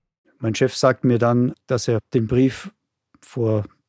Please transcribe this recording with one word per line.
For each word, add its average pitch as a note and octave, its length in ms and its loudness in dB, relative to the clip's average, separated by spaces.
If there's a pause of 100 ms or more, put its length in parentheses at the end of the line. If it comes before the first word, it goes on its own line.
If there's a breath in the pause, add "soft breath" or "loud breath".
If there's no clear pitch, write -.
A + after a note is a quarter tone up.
(380)
Mein A2+ 160 -4
Chef C3 200 0
sagt B2+ 300 0
mir A#2+ 140 2
dann, A#2+ 340 2 (140)
dass B2+ 220 -4
er A#2 120 0 (140)
den A#2 120 0
Brief C3 440 0 (500)
vor A2 440 -2 (240)